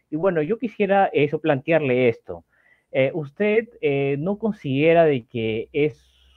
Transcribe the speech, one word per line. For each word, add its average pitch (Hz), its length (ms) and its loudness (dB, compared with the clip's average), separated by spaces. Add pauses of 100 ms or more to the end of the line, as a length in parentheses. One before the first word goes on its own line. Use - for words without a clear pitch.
(100)
Y 151 60 -6
bueno, 170 260 0
yo 185 160 -4
quisiera, 196 540 0
eso, 147 280 0
plantearle 139 680 2
esto. 87 360 -6 (460)
Eh, 135 240 0
¿usted, 208 540 -2 (120)
eh, 139 380 0
no 185 180 -4
considera 165 680 2
de 139 220 0
que 110 460 -4
es, 151 320 -2 (320)